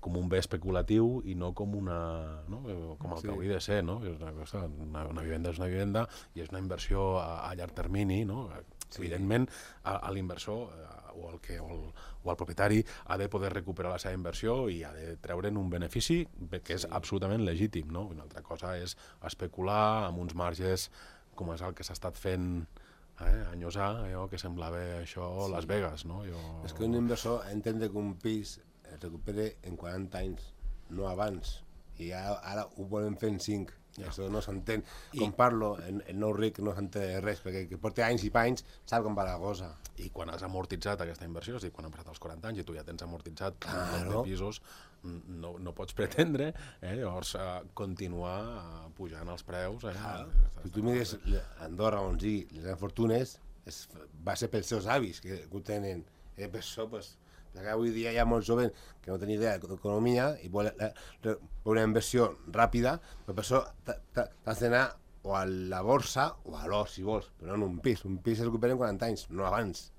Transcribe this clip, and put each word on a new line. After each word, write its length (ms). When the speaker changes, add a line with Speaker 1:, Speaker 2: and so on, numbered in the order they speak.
Speaker 1:
com 160
un 120
bé 120
especulatiu 880
i 80
no 160
com 240
una, 720
no? 140
Com 160
el 60
Speaker 2:
Sí. 80
Speaker 1:
que 60
hauria 200
de 80
ser, 220
no? 200
És 160
una 140
cosa, 320
una, 420
una 140
vivenda 300
és 80
una 80
vivenda 400
i 80
és 80
una 100
inversió 600
a, 300
a 60
llarg 180
termini, 520
no? 240
Speaker 2:
Sí. 140
Speaker 1:
Evidentment, 440
a, 140
a 140
l'inversor, 640
eh, 140
o 180
el 80
que, 200
o 100
el, 120
o 80
el 60
propietari 460
ha 120
de 120
poder 240
recuperar 380
la 80
seva 160
inversió 540
i 140
ha 80
de 260
treure'n 400
un 120
benefici 580
be-, 220
que 120
és 80
Speaker 2:
Sí. 100
Speaker 1:
absolutament 540
legítim, 460
no? 160
Una 160
altra 180
cosa 360
és 200
especular 840
amb 120
uns 160
marges 540
com 180
és 80
el 140
que 80
s'ha 100
estat 240
fent, 480
eh, 40
a 300
Enyossar, 380
allò 200
que 120
semblava 420
això 420
Speaker 2:
Sí. 60
Speaker 1:
Las 160
Vegas, 380
no? 200
Jo 160
Speaker 2:
És 80
que 120
un 100
inversor 560
entén 280
que 60
un 180
pis 440
es 80
recupere 640
en 140
quaranta 420
anys, 340
no 200
abans. 500
I 120
ara, 320
ara 220
ho 120
volen 280
fer 120
en 100
cinc. 320
Speaker 1:
Ja. 100
Speaker 2:
Això 240
no 100
s'entén. 440
Speaker 1:
I 80
Speaker 2:
Com 160
parlo, 380
el, 140
el 100
nou 140
ric 320
no 100
s'entén 300
de 160
res, 240
perquè 240
que 100
porta 300
anys 160
i 80
panys 320
sap 160
com 140
va 100
la 100
cosa. 360
Speaker 1:
I 120
quan 220
has 160
amortitzat 560
aquesta 240
inversió, 320
és 60
a 20
dir, 80
quan 140
han 20
passat 160
els 160
quaranta 240
anys 160
i 0
tu 140
ja 100
tens 160
amortitzat 560
un 80
Speaker 2:
Claro. 240
Speaker 1:
munt 240
de 140
pisos, 320
n-, 160
no, 160
no 160
pots 180
pretendre, 600
eh, 160
llavors, 400
eh, 140
continuar, 640
eh, 320
pujant 340
els 140
preus, 400
eh? 80
Speaker 2:
Clar. 320
Speaker 1:
Està, 400
Speaker 2:
Si 60
tu 100
Speaker 1:
està 80
Speaker 2:
mires 300
Speaker 1:
clar. 180
Speaker 2:
le-, 100
Andorra, 340
on 160
sigui, 380
les 80
grans 160
fortunes, 560
es, 180
va 160
ser 100
pels 220
seus 160
avis, 320
que 320
ho 100
tenen. 440
Eh, 100
per 160
això, 260
pues, 280
perquè 180
avui 240
dia 220
hi 40
ha 60
molts 240
jovens 240
que 100
no 80
tenen 160
idea 240
d'economia 680
i 80
volen, 320
eh, 140
re-, 140
una 180
inversió 460
ràpida, 460
però 100
per 80
això 160
t'ha, 140
t'ha, 100
t'has 180
d'anar 220
o 120
a 100
la 380
borsa 460
o 100
a 100
l'or, 240
si 140
vols, 320
però 160
no 80
en 80
un 160
pis. 240
Un 160
pis 160
es 80
recupera 260
en 60
quaranta 260
anys, 240
no 160
abans. 540